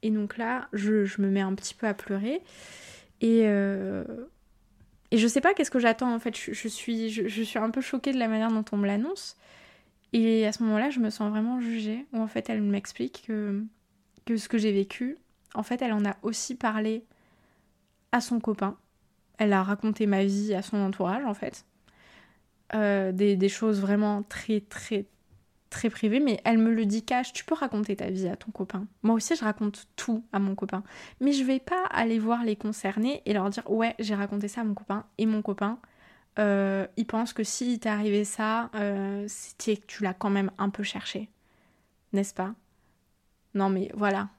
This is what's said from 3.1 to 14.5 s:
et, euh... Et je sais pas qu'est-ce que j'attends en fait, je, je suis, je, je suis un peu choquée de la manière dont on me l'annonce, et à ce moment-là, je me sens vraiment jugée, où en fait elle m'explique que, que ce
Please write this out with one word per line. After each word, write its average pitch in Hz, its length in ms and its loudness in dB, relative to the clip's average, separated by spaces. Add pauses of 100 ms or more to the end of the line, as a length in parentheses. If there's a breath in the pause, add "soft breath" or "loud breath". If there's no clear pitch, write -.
et, 226 240 6
euh... 196 580 0 (1080)
Et 233 60 4
je 220 100 6
sais 233 120 4
pas 349 140 4
qu'est-ce 330 180 0
que 262 80 2
j'attends 240 340 2
en 233 60 -2
fait, 233 180 -6
je, - 140 -8
je 220 160 -8
suis, 226 420 -4
je, 214 180 -2
je 220 160 -2
suis 220 160 -2
un 220 100 0
peu 233 100 -2
choquée 269 320 -2
de 262 80 0
la 233 80 2
manière 220 240 2
dont 220 200 0
on 208 60 0
me 202 100 2
l'annonce, 233 500 -2 (720 loud breath)
et 226 340 6
à 208 60 4
ce 214 120 -2
moment-là, 220 260 4
je 269 100 -2
me 220 100 4
sens 214 200 -2
vraiment 226 320 0
jugée, 226 500 -4
où 247 60 -4
en 220 100 0
fait 220 220 -6
elle 214 120 0
m'explique 202 680 -2
que, 208 360 -2 (600)
que 233 120 0
ce 208 120 -6